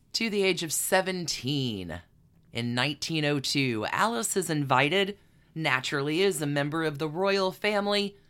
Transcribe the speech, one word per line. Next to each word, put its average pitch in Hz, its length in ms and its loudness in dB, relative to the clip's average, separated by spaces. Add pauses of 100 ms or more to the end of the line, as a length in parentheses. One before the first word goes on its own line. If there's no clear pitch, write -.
(120)
to 226 180 -2
the 202 140 2
age 185 180 2
of 165 120 -4
seventeen. 135 1300 -2 (500)
In 120 240 -4
nineteen 151 500 -2
oh 147 140 2
two, 127 520 0
Alice 220 460 0
is 175 140 -2
invited, 147 640 2 (380)
naturally 147 680 0
as 185 160 2
a 156 60 -2
member 147 380 0
of 147 160 -2
the 156 100 -2
royal 190 420 0
family, 202 640 0 (140)